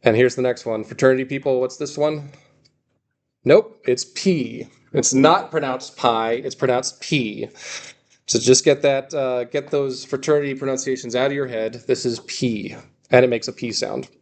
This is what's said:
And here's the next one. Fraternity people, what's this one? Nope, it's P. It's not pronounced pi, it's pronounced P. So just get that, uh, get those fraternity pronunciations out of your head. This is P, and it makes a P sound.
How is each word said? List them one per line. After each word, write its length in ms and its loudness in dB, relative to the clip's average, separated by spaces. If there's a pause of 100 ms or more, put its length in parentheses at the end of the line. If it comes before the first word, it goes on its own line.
And 140 6
here's 180 4
the 80 -4
next 240 -2
one. 180 -6
Fraternity 400 2
people, 360 -2
what's 160 -4
this 220 -10
one? 320 -4 (1120)
Nope, 420 4
it's 180 -2 (100)
P. 520 -2 (260)
It's 220 0
not 360 4
pronounced 460 -6
pi, 360 0
it's 220 -6
pronounced 460 -2
P. 480 -4 (760)
So 120 -2
just 260 4
get 180 4
that, 320 0
uh, 300 -2
get 260 -6
those 340 -4
fraternity 500 -2
pronunciations 640 -4
out 100 2
of 60 0
your 140 -4
head. 400 -6
This 200 0
is 140 -2
P, 560 -6 (340)
and 140 8
it 40 4
makes 200 -2
a 40 -8
P 200 -8
sound. 360 -6 (140)